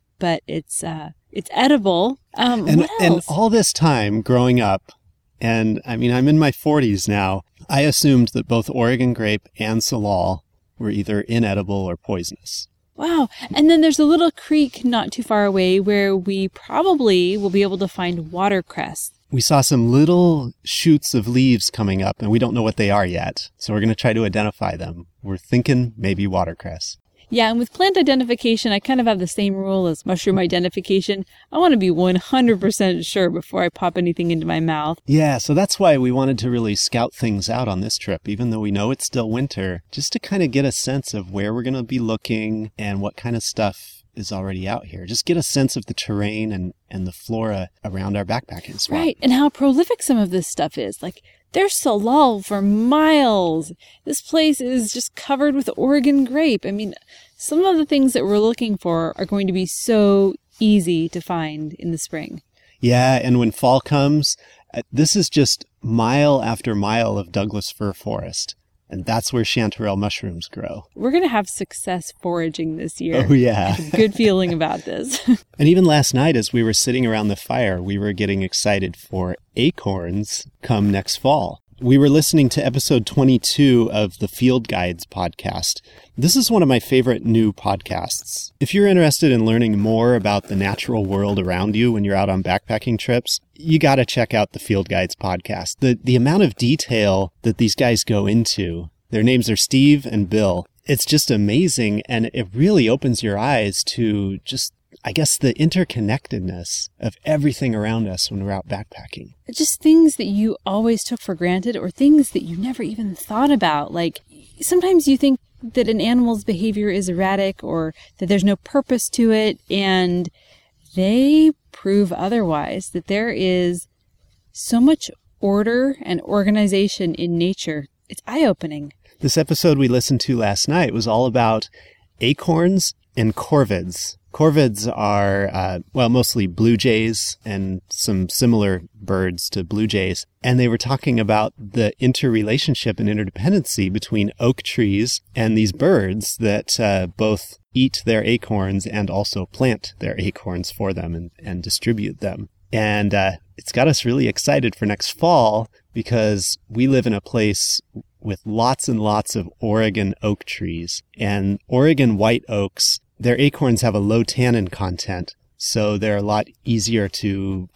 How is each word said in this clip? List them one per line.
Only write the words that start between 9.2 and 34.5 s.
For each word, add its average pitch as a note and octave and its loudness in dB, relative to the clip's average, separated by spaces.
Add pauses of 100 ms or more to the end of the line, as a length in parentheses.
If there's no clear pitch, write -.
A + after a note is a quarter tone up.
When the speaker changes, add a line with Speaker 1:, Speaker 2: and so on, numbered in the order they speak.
Speaker 2:
and A2 -2
salal F#2+ -2 (340)
were G#2+ -4
either G#2 -2
inedible G#2 -2
or F#2 -4
poisonous. - -8 (260)
Speaker 1:
Wow. D4+ 0 (240)
And D4+ 6
then E4 6
there's D#4+ 4
a D#4 4
little E4 4
creek - -2
not A#3+ 0
too - -8
far G#3 2
away F#3+ 2
where G3 2
we F#3+ -2
probably G#3+ 2
will G3+ -2
be G3 2
able F#3+ 0
to F#3+ -2
find F3 -6
watercress. F3+ -4 (200)
Speaker 2:
We C3 0
saw C#3 4
some A#2+ 2
little D#3 4 (100)
shoots - 2
of A2 0
leaves B2 2
coming G2 -2
up, F#2+ -2
and G#2 -2
we A2+ 4
don't A#2+ 0
know A#2 0
what G#2+ 0
they G2+ 0
are G2+ 2
yet. F2 -6
So - -8
we're G#2 0
gonna A2 2
try A2+ 0
to A2 0
identify G2+ -4
them. E2+ -12 (160)
We're G2 -6
thinking B2 0
maybe G2+ -2
watercress. F2 -6 (320)
Speaker 1:
Yeah, A3+ 2
and A#3 -2
with A#3+ -4
plant F#4+ 0
identification, B3 0
I G3+ 0
kind C4 0
of A3+ 0
have G#3 2
the F3+ -4
same G3 -2
rule F#3+ -2
as D#3+ -4
mushroom F#3 0
identification. F#3 -2 (260)
I - -6
wanna D#4 4
be F#3+ 2
one F3+ 2
hundred A#3 2
percent F#3 0
sure F#3 0
before F3 -4
I F3 0
pop F3+ -4
anything E3+ -2
into D#3+ -2
my D#3+ -2